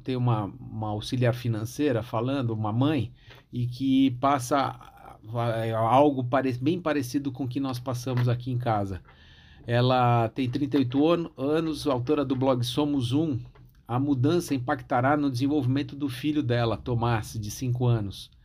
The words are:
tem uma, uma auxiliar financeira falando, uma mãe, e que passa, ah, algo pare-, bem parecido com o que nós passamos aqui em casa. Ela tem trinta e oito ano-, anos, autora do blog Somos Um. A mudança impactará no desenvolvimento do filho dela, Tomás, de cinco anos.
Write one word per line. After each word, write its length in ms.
tem 140
uma, 300
uma 300
auxiliar 460
financeira 680
falando, 480
uma 220
mãe, 400
e 140
que 460
passa, 460
ah, 1200
algo 460
pare-, 360
bem 200
parecido 500
com 140
o 40
que 120
nós 180
passamos 500
aqui 220
em 80
casa. 440
Ela 640
tem 180
trinta 280
e 40
oito 260
ano-, 300
anos, 500
autora 380
do 100
blog 300
Somos 480
Um. 260
A 140
mudança 540
impactará 640
no 140
desenvolvimento 640
do 140
filho 340
dela, 360
Tomás, 600
de 120
cinco 340
anos. 460